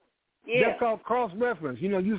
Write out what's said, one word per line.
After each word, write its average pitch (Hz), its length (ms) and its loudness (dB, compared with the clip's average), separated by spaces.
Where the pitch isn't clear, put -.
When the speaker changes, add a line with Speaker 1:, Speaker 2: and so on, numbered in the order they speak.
Speaker 1:
Yeah. 233 200 4
Speaker 2:
That's - 120 -2
called 226 240 0
cross-reference. 202 760 -2
You 190 80 0
know, 202 100 2
you 202 200 0